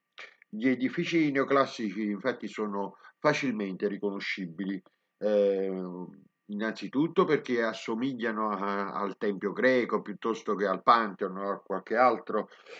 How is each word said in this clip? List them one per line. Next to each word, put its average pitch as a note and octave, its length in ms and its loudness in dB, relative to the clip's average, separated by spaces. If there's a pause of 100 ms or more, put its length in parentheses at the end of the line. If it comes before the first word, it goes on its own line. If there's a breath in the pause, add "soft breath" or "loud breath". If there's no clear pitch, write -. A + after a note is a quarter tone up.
(480 loud breath)
Gli G#3+ 200 -2
edifici D3+ 640 2
neoclassici C3 680 2
infatti G#2 440 -2
sono G2+ 520 -4 (200 loud breath)
facilmente G#2+ 680 0
riconoscibili, F#2+ 920 -4 (380 soft breath)
eh, G2 640 2 (640)
innanzitutto A2 800 0
perché B2+ 400 2
assomigliano A2+ 840 -2
a-, G2+ 420 -2
al G2 240 -4
tempio - 360 -2
greco A#2 500 4
piuttosto G#2 520 -4
che G2 120 0
al F#2 180 -2
Pantheon G#2 520 4
o G2 140 -4
a F#2 100 -4
qualche F#3 360 -4
altro, A2 520 4 (320 loud breath)